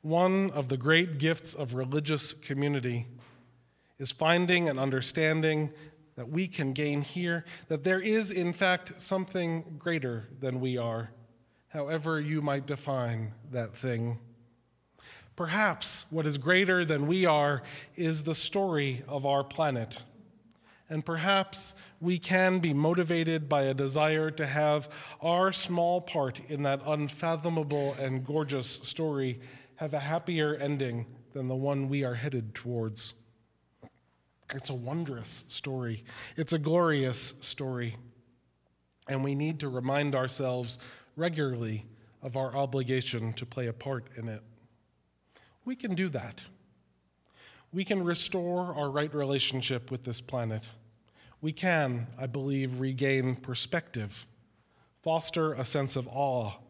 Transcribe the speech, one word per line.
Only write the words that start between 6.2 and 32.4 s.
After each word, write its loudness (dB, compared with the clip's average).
we -2
can -2
gain 0
here, -2
that -2
there 4
is, 2
in 0
fact, 2
something -2
greater -2
than -2
we 0
are, -2
however -2
you -2
might 0
define -2
that -4
thing. -2
Perhaps 0
what 0
is 0
greater 6
than 2
we 4
are 4
is 0
the 0
story 0
of -2
our 4
planet. -2
And -4
perhaps 2
we 0
can 6
be 2
motivated 2
by 4
a 2
desire 2
to -4
have 2
our 4
small 2
part -2
in -4
that 2
unfathomable 0
and -2
gorgeous -2
story -2
have -4
a 0
happier 0
ending -2
than -4
the 0
one 0
we 0
are -2
headed -4